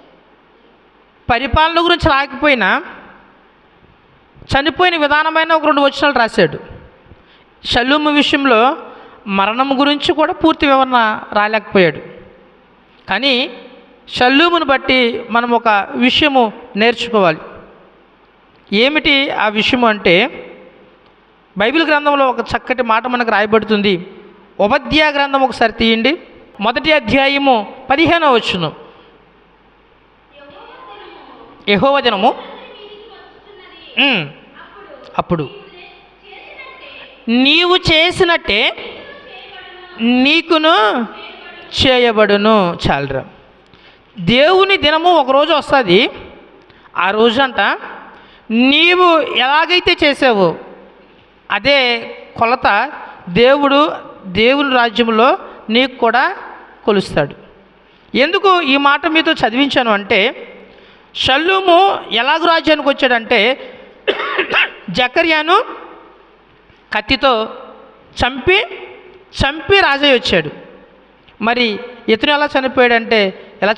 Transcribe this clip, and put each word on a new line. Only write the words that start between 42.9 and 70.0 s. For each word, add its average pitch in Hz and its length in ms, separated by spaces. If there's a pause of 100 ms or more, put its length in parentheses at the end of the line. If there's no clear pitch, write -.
చాలరా. 139 340 (960)
దేవుని 349 560
దినము 311 360
ఒక 277 180
రోజు 294 220
వస్తది. 254 580 (840)
ఆ 185 140
రోజంట 233 680 (720)
నీవు 320 720
ఎలాగైతే 311 840
చేసావో 240 520 (920)
అదే 240 500 (360)
కొలత 233 560 (360)
దేవుడు 277 640 (340)
దేవుని 254 480
రాజ్యంలో 233 640 (320)
నీకు 254 260
కూడా 254 400 (480)
కొలుస్తాడు. 185 500 (800)
ఎందుకు 359 460
ఈ 277 160
మాట 285 300
మీతో 320 260
చదివించాను 254 580
అంటే, 202 580 (680)
షల్లూము 359 840 (140)
ఎలాగ 277 320
రాజ్యానికి 311 440
వచ్చాడంటే, 240 800 (560)
<coughs> - 640
జకర్యాను 311 760 (1300)
కత్తితో 226 520 (720)
చంపి, 277 440 (760)
చంపి 311 400
రాజయ్య 285 340